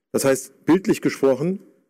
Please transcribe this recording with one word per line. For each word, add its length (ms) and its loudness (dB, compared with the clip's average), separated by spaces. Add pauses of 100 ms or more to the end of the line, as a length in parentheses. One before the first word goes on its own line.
(140)
Das 120 -2
heißt, 400 -4
bildlich 380 2
gesprochen, 560 0 (300)